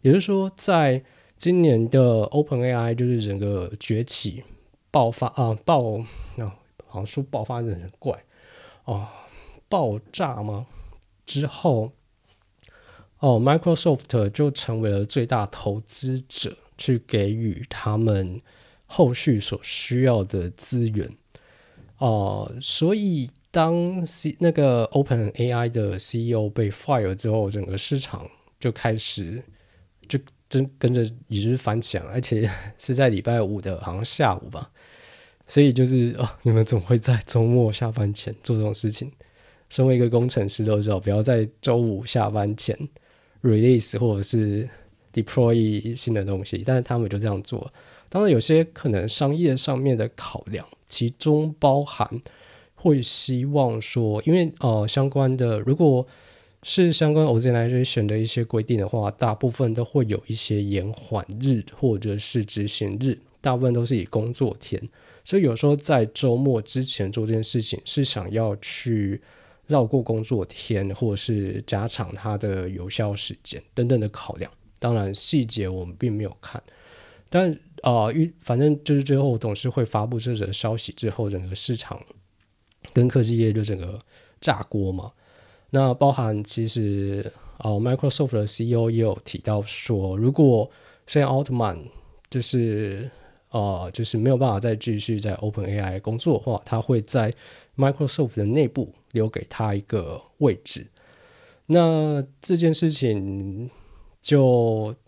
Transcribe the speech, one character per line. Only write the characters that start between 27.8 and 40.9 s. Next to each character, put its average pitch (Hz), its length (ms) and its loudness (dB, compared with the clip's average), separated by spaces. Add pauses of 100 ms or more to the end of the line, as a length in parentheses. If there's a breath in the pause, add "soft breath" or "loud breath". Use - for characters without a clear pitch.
场 98 300 -10 (320)
就 123 100 0
开 113 280 -2
始， 101 440 -8 (640 soft breath)
就 139 120 -2 (280)
真 135 320 0
跟 127 140 2
着 123 100 2 (240)
也 104 140 -4
就 110 80 0
是 127 80 2
翻 113 240 -2
墙， 90 280 -4
而 120 120 -4
且 110 280 0 (300 loud breath)
是 - 160 -4
在 131 140 4
礼 101 140 0
拜 117 180 0
五 101 220 -2
的 92 180 -6
好 87 140 -8
像 101 100 -6
下 117 320 0
午 - 140 -14
吧。 - 200 -14 (760 loud breath)
所 - 160 4
以 139 100 8
就 127 140 4
是， 123 320 2
哦， 117 100 -2 (140)
你 120 80 4
们 113 140 6
怎 117 120 0
么 95 80 0
会 120 140 4
在 113 260 2
周 113 200 2
末 117 280 4
下 113 180 -4
班 107 220 -2
前 107 300 -8
做 120 120 0
这 110 80 2
种 107 120 0
事 107 180 -2
情？ 127 180 -8 (600 soft breath)
身 131 160 2
为 131 100 4
一 - 20 4
个 120 120 4
工 120 180 2
程 110 180 0
师 107 200 -2
都 104 160 2
知 107 80 0